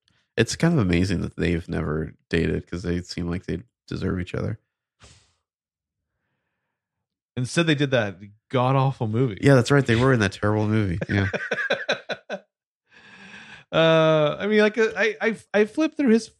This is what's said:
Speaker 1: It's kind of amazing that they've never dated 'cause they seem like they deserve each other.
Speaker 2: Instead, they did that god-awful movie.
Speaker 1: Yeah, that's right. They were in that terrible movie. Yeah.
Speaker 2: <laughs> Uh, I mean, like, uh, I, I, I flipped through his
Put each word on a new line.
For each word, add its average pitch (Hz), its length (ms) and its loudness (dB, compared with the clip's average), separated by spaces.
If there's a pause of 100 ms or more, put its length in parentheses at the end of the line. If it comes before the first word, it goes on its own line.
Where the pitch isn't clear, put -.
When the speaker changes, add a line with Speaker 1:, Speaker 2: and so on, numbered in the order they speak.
(380)
Speaker 1:
It's 120 200 0
kind 170 160 2
of 156 60 2
amazing 90 420 2
that 80 160 -8
they've 82 320 -2
never 78 440 -4 (160)
dated 82 400 -2
'cause 87 140 -10
they 87 180 -4
seem 87 280 -8
like 90 160 -8
they 85 180 -8 (240)
deserve 87 320 -6
each - 160 -10
other. 98 240 -6 (2750)
Speaker 2:
Instead, 160 300 -2
they 156 80 2
did 139 160 -2
that 104 260 0 (320)
god-awful 131 580 0
movie. 113 340 -2
Speaker 1:
Yeah, 139 140 8
that's 120 160 4
right. 143 140 4
They 113 100 2
were 127 180 4
in 120 60 2
that 98 140 0
terrible 107 340 0
movie. 104 320 0 (100)
Yeah. 98 220 0
Speaker 2:
<laughs> - 60 -4 (2250)
Uh, 160 680 4
I 196 80 -4
mean, 214 140 4
like, 214 180 2
uh, 220 80 2 (100)
I, 214 240 0
I, 214 140 -2 (180)
I 208 120 4
flipped 311 300 -2
through 285 140 0
his 226 180 4 (120)